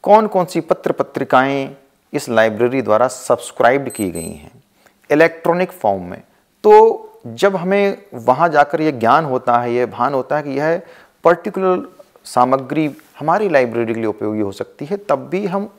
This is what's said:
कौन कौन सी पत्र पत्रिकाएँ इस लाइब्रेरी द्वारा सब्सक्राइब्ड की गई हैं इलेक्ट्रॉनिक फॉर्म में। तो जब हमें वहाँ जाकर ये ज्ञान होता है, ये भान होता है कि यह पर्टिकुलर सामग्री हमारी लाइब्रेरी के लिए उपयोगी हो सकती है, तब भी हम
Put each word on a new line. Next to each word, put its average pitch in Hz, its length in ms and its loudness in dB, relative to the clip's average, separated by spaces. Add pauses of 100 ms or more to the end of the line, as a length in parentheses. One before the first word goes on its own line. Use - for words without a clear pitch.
कौन 214 240 4
कौन 190 180 0
सी 165 160 -4
पत्र 165 320 -2
पत्रिकाएँ 139 840 -2 (360)
इस 139 160 -6
लाइब्रेरी 117 540 0
द्वारा 110 260 2
सब्सक्राइब्ड 127 800 -2
की 98 200 -6
गई 85 220 -10
हैं - 300 -20 (480)
इलेक्ट्रॉनिक 165 600 0
फॉर्म 98 300 -4
में। 90 200 -16 (420)
तो 214 380 6 (240)
जब 185 300 -2
हमें 196 460 -2 (120)
वहाँ 127 340 0
जाकर 147 320 2
ये 156 120 0
ज्ञान 127 320 2
होता 127 340 0
है, 120 140 -2
ये 120 140 0
भान 120 280 -4
होता 135 220 -4
है 151 60 -4
कि 147 80 -10
यह 156 320 -2 (420)
पर्टिकुलर 185 720 0 (280)
सामग्री 135 720 -2 (220)
हमारी 180 300 -2
लाइब्रेरी 117 460 0
के 113 60 -6
लिए 110 80 -2
उपयोगी 107 320 -4
हो 101 120 -4
सकती - 320 -12
है, 196 120 -6
तब 190 200 -2
भी 151 300 -6
हम 202 320 -6